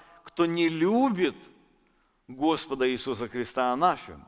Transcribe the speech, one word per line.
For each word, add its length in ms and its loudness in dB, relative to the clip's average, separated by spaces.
"Кто 220 0
не 220 2
любит 680 2
Господа 600 0
Иисуса 400 -4
Христа, 440 -2
анафем". 560 -2